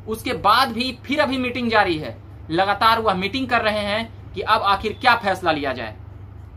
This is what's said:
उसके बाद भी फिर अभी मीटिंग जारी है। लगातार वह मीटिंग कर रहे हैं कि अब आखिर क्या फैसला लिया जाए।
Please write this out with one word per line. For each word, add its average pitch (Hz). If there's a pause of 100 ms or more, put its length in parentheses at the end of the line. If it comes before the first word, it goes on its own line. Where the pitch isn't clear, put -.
उसके 220
बाद 226
भी 247
फिर 294
अभी 269
मीटिंग 247
जारी 190
है। 120 (340)
लगातार 202
वह 214
मीटिंग 196
कर 233
रहे 214
हैं 208
कि 185
अब 214
आखिर 196
क्या 240
फैसला 185
लिया 143
जाए। 113 (600)